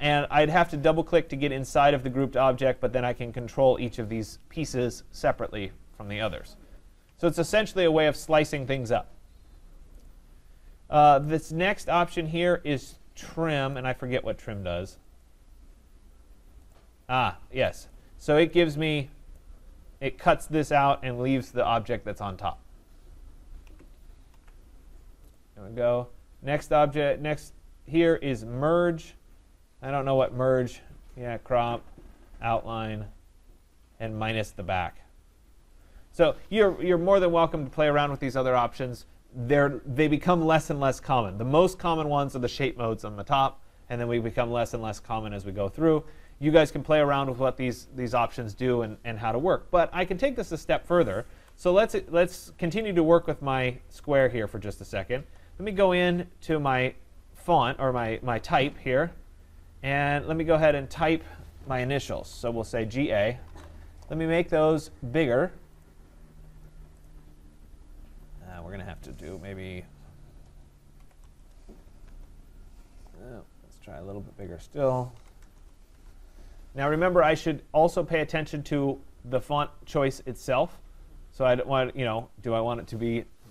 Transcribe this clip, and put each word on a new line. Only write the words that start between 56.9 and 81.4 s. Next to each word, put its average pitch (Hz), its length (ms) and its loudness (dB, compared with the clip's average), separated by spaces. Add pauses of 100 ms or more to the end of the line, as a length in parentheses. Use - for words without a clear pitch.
font, 135 460 2
or 131 120 0
my, 117 300 -2
my 123 160 -2
type 143 400 0
here, 139 340 0 (680)
and 143 460 0
let 160 100 -2
me 165 60 -2
go 160 100 4
ahead 156 220 6
and 139 120 -4
type 160 360 0 (440)
my 135 120 -2
initials. 123 500 -4
So - 220 -6
we'll 117 120 -4
say 113 220 -2
G 131 260 -2
A. 110 280 2 (680)
Let 151 120 -6
me 160 80 -2
make 170 200 2
those 156 440 2 (200)
bigger. 147 400 2 (3000)
Uh, 90 180 -14
we're 85 80 -14
gonna 95 140 -12
have 85 180 -14
to 65 100 -16
do 80 300 -14
maybe, 92 420 -12 (3500)
oh, 120 180 -16 (220)
let's - 200 -20
try 82 140 -16
a 80 60 -14
little 98 180 -12
bit - 160 -18
bigger 87 220 -14
still. 127 520 -4 (1600)
Now 139 140 0
remember, 175 340 4
I 156 100 4
should 156 380 -4
also 165 320 2
pay 160 160 -2
attention 151 440 -4
to 139 360 -2 (260)
the 127 160 -2
font 147 300 -2 (160)
choice 139 400 0
itself. 131 500 -2 (540)
So - 120 -4